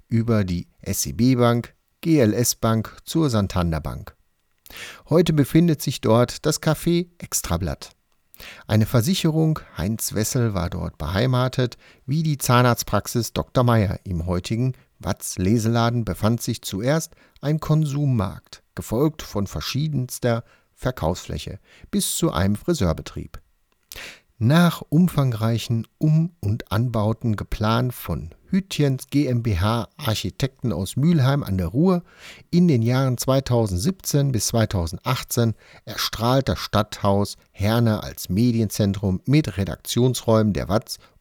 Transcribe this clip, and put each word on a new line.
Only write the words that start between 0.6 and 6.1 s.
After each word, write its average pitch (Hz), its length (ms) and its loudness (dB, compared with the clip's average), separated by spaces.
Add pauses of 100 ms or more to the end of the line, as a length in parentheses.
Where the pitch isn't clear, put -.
S - 260 -6
E 69 60 -6
B 123 240 2
Bank, 120 400 2 (260)
G 160 160 2
L 110 160 4
S 117 220 0
Bank 113 480 -2
zur 160 260 0
Santander 90 520 0
Bank. - 340 -10 (920)
Heute 170 260 4
befindet 160 500 4
sich - 180 -6
dort 120 460 2